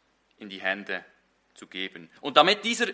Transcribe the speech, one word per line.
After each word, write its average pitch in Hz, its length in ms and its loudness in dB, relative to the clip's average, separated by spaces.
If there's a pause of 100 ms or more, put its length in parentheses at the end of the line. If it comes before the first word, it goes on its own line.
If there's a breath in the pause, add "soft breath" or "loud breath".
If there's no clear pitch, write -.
(400)
in 107 100 -14
die 98 100 -14
Hände 95 460 -4 (480)
zu - 140 -20
geben. 90 420 -10 (120)
Und 135 160 2
damit 196 280 6
dieser 233 280 0